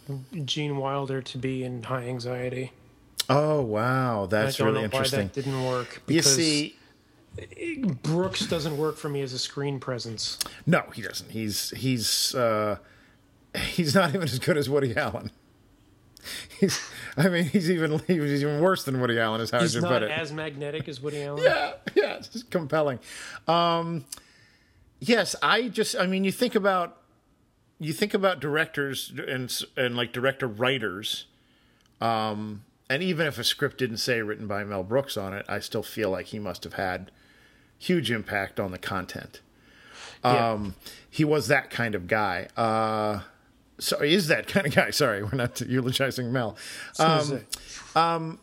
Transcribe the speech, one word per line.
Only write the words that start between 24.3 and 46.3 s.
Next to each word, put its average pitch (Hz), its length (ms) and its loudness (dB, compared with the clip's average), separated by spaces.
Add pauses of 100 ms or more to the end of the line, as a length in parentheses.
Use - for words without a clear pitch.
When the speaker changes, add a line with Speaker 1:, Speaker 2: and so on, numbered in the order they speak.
Speaker 2:
yes, 196 420 2
I 214 280 4
just, 208 260 -2
I 185 120 2
mean, 190 180 0
you 190 60 2
think 247 240 0
about, 190 420 2 (840)
you 156 140 -4
think 208 200 0
about 190 280 2
directors 147 720 -2 (140)
and 131 180 -4
s-, - 180 -6 (140)
and, 123 180 2
like, 120 160 -2
director 131 360 0
writers, 110 760 -2 (760)
um, 107 600 -2 (260)
and 135 120 0
even 175 240 0
if 135 140 -2
a 117 60 -4
script - 320 0
didn't 117 200 -2
say 120 240 0
written 107 240 -6
by 101 200 -4
Mel 101 180 -4
Brooks 123 320 0
on 98 180 -4
it, - 140 -8
I 101 120 -4
still 104 240 -4
feel 107 260 -2
like 90 180 -2
he 110 120 -8
must 98 260 -8
have 82 80 -12
had 92 380 -4 (640)
huge 165 340 0
impact 101 480 -2
on 98 120 -2
the 92 60 -8
content. - 600 -8 (840)
Speaker 1:
Yeah. 120 260 4
Speaker 2:
Um, 104 240 -4 (340)
he - 140 2
was 151 240 4
that - 220 4
kind 113 260 -2
of 87 120 -4
guy. 98 400 2 (100)
Uh, 110 640 2 (560)
so - 240 -2
he 147 120 4
is 185 140 4
that 123 200 2
kind 196 200 2
of 147 80 0
guy. 143 140 6
<laughs> - 20 -4
Sorry, 107 320 2
we're 107 140 -2
not 123 240 -2
eulogizing 123 720 0